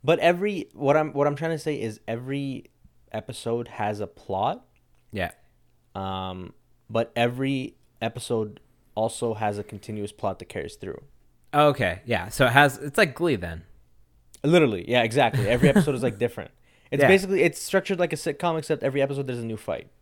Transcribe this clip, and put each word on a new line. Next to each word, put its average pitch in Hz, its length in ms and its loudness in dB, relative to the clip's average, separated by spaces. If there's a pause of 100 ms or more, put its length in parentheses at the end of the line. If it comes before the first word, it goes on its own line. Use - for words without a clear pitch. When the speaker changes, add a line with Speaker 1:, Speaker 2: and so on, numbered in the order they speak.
Speaker 1:
But 160 160 4
every, 180 540 2
what 143 240 2
I'm, 151 160 0
what 143 140 2
I'm 147 80 0
trying 160 160 -4
to 151 80 -4
say 147 200 -4
is 110 280 -6
every 131 640 -6 (400)
episode 117 560 -4
has 104 320 -4
a 107 80 -4
plot. 110 580 -4 (460)
Speaker 2:
Yeah. 92 200 -2 (640)
Speaker 1:
Um, 95 600 -6 (360)
but 113 260 -2
every 131 600 0 (260)
episode 113 580 -4 (360)
also 110 400 -2
has 104 240 -2
a 101 40 -6
continuous 104 480 -10
plot 98 280 -4
that - 60 -12
carries - 300 -8
through. - 260 -10 (520)
Speaker 2:
Okay, 139 520 4
yeah. 104 240 0
So 135 180 4
it 117 60 2
has, 139 260 2
it's 143 180 -6
like 170 160 0
Glee 165 220 -2
then. 85 260 -8 (800)
Speaker 1:
Literally, 143 460 2
yeah, 120 140 4
exactly. 117 440 2
Every 123 220 4
episode 147 260 4
is, 113 80 -4
like, 120 160 -2
Speaker 2:
<laughs> - 0 -
Speaker 1:
different. - 300 -4 (420)
It's 143 100 2
Speaker 2:
Yeah. 165 60 8
Speaker 1:
basically, 190 360 6
it's 170 180 2
structured 185 380 0
like 175 140 2
a - 20 -2
sitcom, 165 420 -2
except 151 260 -2
every 139 200 2
episode 135 240 -2
there's 123 120 -4
a 117 60 -4
new 110 120 -4
fight. - 300 -6 (140)